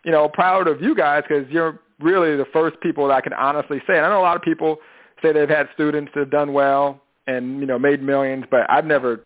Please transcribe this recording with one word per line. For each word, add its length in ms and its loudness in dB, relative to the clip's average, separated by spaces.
you 60 -4
know, 180 4
proud 400 0
of 140 -2
you 120 0
guys 340 2
'cause 200 0
you're 300 -2
really 360 2
the 100 -2
first 340 -2
people 280 -2
that 60 2
I 60 2
can 140 -8
honestly 520 -2
say. 100 2
And 100 2
I 20 2
know 100 2
a 40 2
lot 140 2
of 60 -8
people 380 -2
say 100 4
they've 160 2
had 260 0
students 400 -2
that 60 -2
have 100 -4
done 220 0
well 480 2
and, 320 -6
you 60 -4
know, 120 -2
made 240 0
millions, 480 -2
but 180 2
I've 180 2
never 400 0